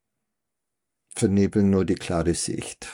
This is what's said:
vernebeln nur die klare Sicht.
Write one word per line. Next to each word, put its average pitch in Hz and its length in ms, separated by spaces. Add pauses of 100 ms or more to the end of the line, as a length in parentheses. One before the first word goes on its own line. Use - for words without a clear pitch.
(1160)
vernebeln 101 540
nur 95 140
die 90 120
klare 85 380
Sicht. - 600